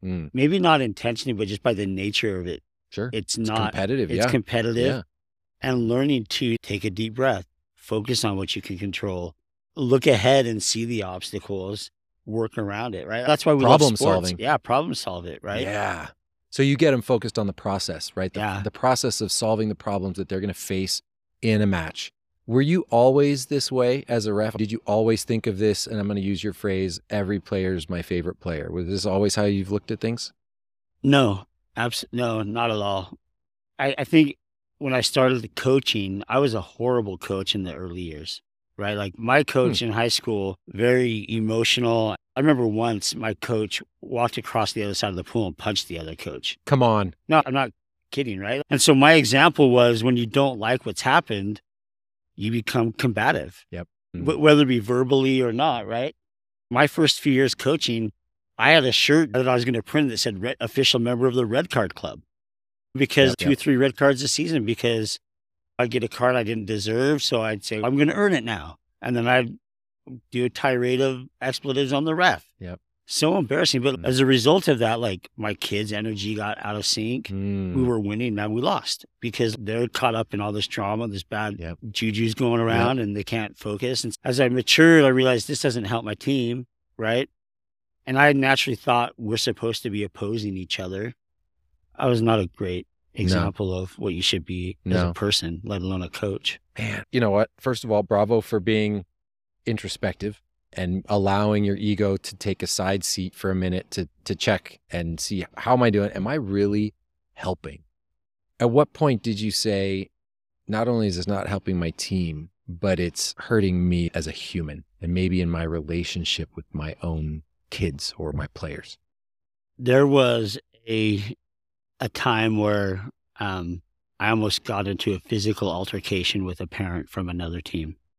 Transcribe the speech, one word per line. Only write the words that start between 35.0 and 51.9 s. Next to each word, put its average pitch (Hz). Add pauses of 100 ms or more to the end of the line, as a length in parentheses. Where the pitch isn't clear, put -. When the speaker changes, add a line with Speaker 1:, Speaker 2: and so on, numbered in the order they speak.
Speaker 2:
started 131
the 110
coaching, 107
I 123
was 139
a 107
horrible 117
coach 98
in 98
the 80
early 90
years, 78 (360)
right? 104
Like, 101
my 127
coach 123
Speaker 1:
Hmm. 120
Speaker 2:
in 113
high 117
school, 98 (100)
very 117
emotional, 113 (200)
I 131
remember 139
once 110
my 110
coach 107 (180)
walked 117
across 113
the 107
other 101
side 101
of 92
the 87
pool 110
and 82
punched -
the 85
other 80
coach. -
Speaker 1:
Come 135
on. 107 (140)
Speaker 2:
No, 160
I'm 131
not 131 (400)
kidding, 117
right? 120
And 139
so 147
my 143
example 143
was, 120
when 127
you 117
don't 131
like 117
what's 104
happened, 107 (720)